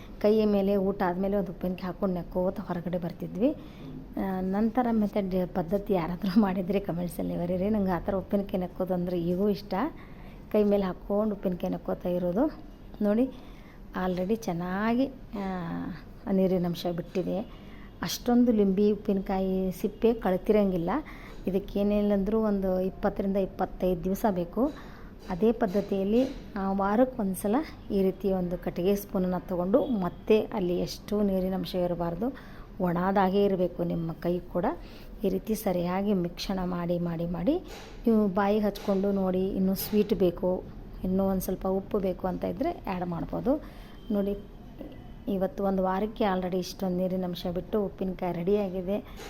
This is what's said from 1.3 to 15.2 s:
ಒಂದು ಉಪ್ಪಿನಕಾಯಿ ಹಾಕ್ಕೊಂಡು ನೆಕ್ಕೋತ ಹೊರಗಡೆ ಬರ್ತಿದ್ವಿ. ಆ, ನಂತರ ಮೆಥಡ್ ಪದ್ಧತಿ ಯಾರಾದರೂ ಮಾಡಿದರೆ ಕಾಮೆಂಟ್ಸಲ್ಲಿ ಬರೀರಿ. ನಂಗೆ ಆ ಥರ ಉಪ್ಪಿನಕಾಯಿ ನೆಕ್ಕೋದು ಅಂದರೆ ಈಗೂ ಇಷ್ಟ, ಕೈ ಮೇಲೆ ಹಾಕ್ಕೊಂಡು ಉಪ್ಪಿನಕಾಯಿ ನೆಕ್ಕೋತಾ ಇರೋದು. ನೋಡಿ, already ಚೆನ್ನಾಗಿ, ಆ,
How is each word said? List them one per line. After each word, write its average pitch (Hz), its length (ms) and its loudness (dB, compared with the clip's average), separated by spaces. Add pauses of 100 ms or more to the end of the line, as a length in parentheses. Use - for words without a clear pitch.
ಒಂದು 196 140 0
ಉಪ್ಪಿನಕಾಯಿ 180 360 -4
ಹಾಕ್ಕೊಂಡು 185 280 0
ನೆಕ್ಕೋತ 180 460 -2
ಹೊರಗಡೆ 175 380 -4
ಬರ್ತಿದ್ವಿ. 175 540 0
ಆ, - 880 -8
ನಂತರ 214 500 2
ಮೆಥಡ್ 208 440 0 (200)
ಪದ್ಧತಿ 196 380 0
ಯಾರಾದರೂ 180 480 2
ಮಾಡಿದರೆ 196 400 2
ಕಾಮೆಂಟ್ಸಲ್ಲಿ 175 580 -4
ಬರೀರಿ. 180 320 0
ನಂಗೆ 202 200 2
ಆ 175 80 2
ಥರ 196 160 -2
ಉಪ್ಪಿನಕಾಯಿ 196 440 0
ನೆಕ್ಕೋದು 180 360 -2
ಅಂದರೆ 180 260 0
ಈಗೂ 180 280 2
ಇಷ್ಟ, 190 260 -2 (760)
ಕೈ 214 120 6
ಮೇಲೆ 202 200 4
ಹಾಕ್ಕೊಂಡು 208 500 0
ಉಪ್ಪಿನಕಾಯಿ 185 380 -2
ನೆಕ್ಕೋತಾ 185 360 -4
ಇರೋದು. 180 600 0 (340)
ನೋಡಿ, 220 280 2 (720)
already 185 320 0
ಚೆನ್ನಾಗಿ, 196 720 0
ಆ, 175 1300 -6